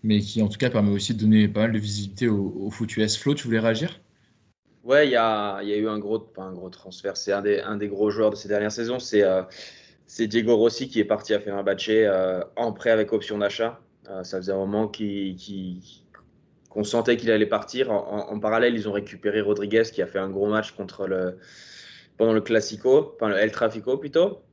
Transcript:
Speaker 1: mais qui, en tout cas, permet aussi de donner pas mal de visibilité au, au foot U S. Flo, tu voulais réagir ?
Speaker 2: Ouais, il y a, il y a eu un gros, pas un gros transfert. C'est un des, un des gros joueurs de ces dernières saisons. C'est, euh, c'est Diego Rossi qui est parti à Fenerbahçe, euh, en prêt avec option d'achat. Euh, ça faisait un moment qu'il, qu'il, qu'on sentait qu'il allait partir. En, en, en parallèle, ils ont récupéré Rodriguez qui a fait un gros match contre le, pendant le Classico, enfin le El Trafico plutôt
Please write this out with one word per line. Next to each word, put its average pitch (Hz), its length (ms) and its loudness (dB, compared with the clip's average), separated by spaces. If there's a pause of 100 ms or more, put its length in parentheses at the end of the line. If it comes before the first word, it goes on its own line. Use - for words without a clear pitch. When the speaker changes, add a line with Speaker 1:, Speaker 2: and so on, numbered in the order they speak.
Speaker 1:
mais 107 180 4
qui, 107 220 -2
en 107 60 2
tout 104 100 -6
cas, 127 100 0
permet 104 220 2
aussi 101 240 0
de 101 60 -4
donner 107 280 6
pas 104 120 -2
mal 113 120 2
de 107 60 0
visibilité 101 500 -4
au, 98 320 0
au 98 100 -6
foot - 280 -8
U 107 40 2
S. 107 140 0
Flo, 143 180 0
tu 147 100 -6
voulais 113 140 0
réagir ? 113 420 -2 (840)
Speaker 2:
Ouais, 143 220 6
il 131 60 2
y 120 40 4
a, 104 460 0
il 101 60 -6
y 104 40 -2
a 104 40 0
eu 107 120 0
un 107 120 -2
gros, 107 180 -2
pas 95 240 -12
un 95 100 -12
gros 90 160 -12
transfert. 95 480 -10
C'est - 160 -4
un 101 80 0
des, 101 200 2
un 107 160 -6
des 104 100 -4
gros 104 240 0
joueurs 107 200 2
de 101 60 -8
ces 98 120 -16
dernières 104 240 0
saisons. 120 260 -6
C'est, 107 240 2
euh, 95 200 4 (640)
c'est 113 200 -4
Diego 113 300 2
Rossi 113 320 2
qui 117 100 -2
est 104 60 4
parti 107 300 -2
à 101 60 0
Fenerbahçe, 98 480 -4
euh, 95 540 2 (140)
en 113 160 -2
prêt 113 180 -2
avec 110 220 2
option 107 260 -2
d'achat. 113 420 -2 (300)
Euh, 92 140 -10
ça 95 140 -8
faisait 92 140 -4
un 95 40 0
moment 104 320 -2
qu'il, 101 480 -6
qu'il, 92 440 -10 (880)
qu'on 104 140 -4
sentait 117 340 2
qu'il 113 140 -2
allait 107 160 4
partir. 113 460 -2
En, 101 60 0 (140)
en, 104 220 -6
en 107 60 -6
parallèle, 113 340 2
ils 107 140 -4
ont 101 40 -4
récupéré 104 480 -2
Rodriguez 104 440 2
qui - 180 -4
a 87 60 0
fait 98 100 -4
un 95 120 -2
gros 98 180 0
match 107 240 0
contre 95 340 -8
le, 92 320 -4 (800)
pendant 113 160 4
le 110 80 4
Classico, 113 720 2
enfin 110 140 -2
le 98 80 0
El 107 160 2
Trafico 117 460 -2
plutôt 170 440 0 (100)